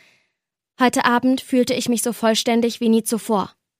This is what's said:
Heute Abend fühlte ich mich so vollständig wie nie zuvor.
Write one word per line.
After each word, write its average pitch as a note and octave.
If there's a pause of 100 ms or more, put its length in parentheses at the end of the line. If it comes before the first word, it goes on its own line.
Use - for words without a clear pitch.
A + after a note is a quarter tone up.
(800)
Heute B3+
Abend B3+
fühlte B3
ich -
mich A#3+
so A#3+
vollständig A#3
wie A#3
nie A3
zuvor. G#3 (260)